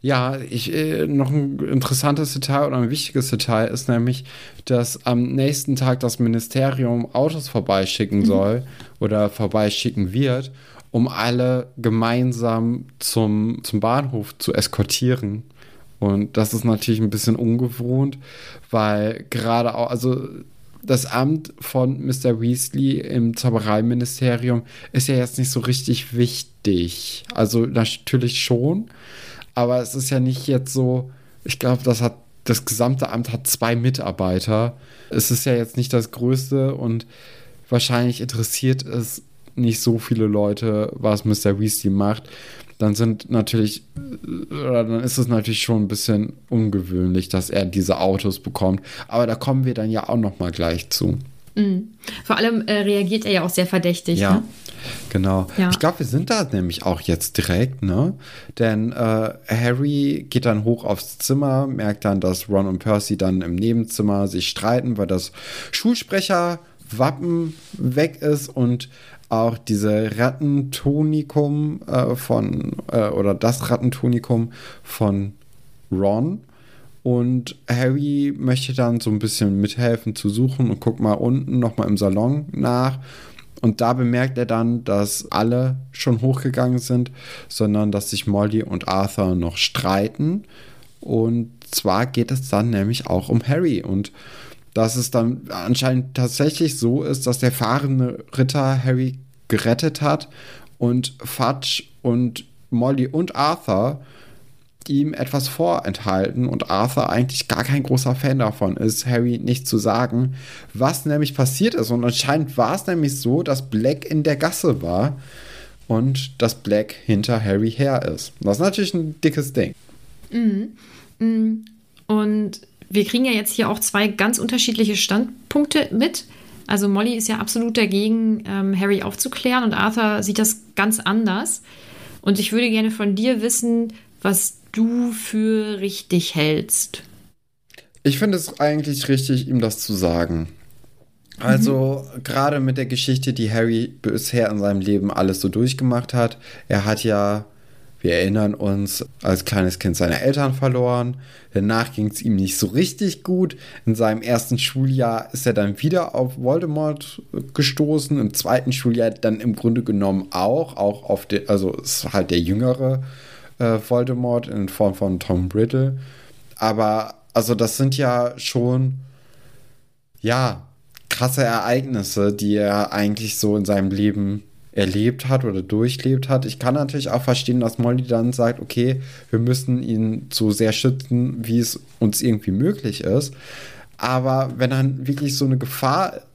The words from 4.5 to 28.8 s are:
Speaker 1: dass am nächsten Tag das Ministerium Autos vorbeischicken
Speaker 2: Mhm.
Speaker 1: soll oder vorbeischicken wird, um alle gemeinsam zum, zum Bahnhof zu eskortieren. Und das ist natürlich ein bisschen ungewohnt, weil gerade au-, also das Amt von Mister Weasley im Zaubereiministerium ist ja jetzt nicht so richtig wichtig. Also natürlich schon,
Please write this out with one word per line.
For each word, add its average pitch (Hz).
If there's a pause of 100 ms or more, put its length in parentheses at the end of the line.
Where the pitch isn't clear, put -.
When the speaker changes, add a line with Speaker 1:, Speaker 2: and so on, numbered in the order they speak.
Speaker 1:
dass 120
am 123
nächsten 135
Tag 131
das 120
Ministerium 120
Autos 147
vorbeischicken 98
Speaker 2:
Mhm. 104
Speaker 1:
soll 104 (360)
oder 104
vorbeischicken 107
wird, 131 (400)
um 120
alle 123 (100)
gemeinsam 117 (120)
zum, 107
zum 107
Bahnhof 120
zu -
eskortieren. 110 (560)
Und 101
das 107
ist 113
natürlich 110
ein 110
bisschen 110
ungewohnt, 123 (520)
weil 107
gerade 117
au-, 117
also 127 (560)
das 131
Amt 156
von 131
Mister 127
Weasley 135
im 117
Zaubereiministerium 120 (280)
ist 131
ja 135
jetzt 123
nicht 131
so 120
richtig 127
wichtig. - (100)
Also 113
natürlich 123
schon, 156 (680)